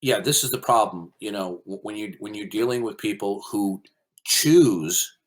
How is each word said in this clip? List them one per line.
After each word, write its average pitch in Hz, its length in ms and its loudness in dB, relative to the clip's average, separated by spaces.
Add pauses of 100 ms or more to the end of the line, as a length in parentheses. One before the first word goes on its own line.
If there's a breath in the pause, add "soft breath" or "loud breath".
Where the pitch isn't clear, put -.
Yeah, 123 180 2
this 143 240 0
is 143 80 -2
the 123 60 -4
problem. 95 640 2
You 107 120 -8
know, 92 340 -6
w-, 95 180 -10
when 104 120 -10
you, 104 240 -10
when 104 140 -12
you're 104 140 -10
dealing 117 360 -2
with 107 140 -6
people 101 540 -4
who 101 300 -2 (440)
choose 110 1000 4